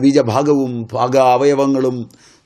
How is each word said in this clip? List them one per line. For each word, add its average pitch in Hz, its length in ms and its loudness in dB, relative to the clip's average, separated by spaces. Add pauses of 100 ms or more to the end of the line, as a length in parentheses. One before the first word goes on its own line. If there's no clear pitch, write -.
ബീജഭാഗവും 139 680 0 (160)
ഭാഗ 127 260 -4 (180)
അവയവങ്ങളും 135 640 0 (500)